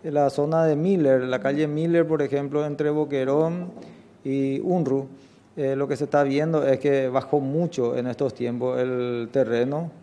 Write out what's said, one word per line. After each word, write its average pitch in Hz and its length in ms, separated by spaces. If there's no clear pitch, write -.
la 143 260
zona 160 360
de 156 100
Miller, 151 460
la 127 180
calle 143 300
Miller, 165 360
por 156 160
ejemplo, 143 440
entre 147 240
Boquerón 151 800
y 135 340
Unruh. 139 460
Eh, 135 220
lo 139 100
que 143 80
se 135 80
está 143 200
viendo 147 440
es 131 140
que 139 260
bajó 131 320
mucho 139 560
en 123 120
estos 127 260
tiempos 123 440
el 123 540
terreno 131 580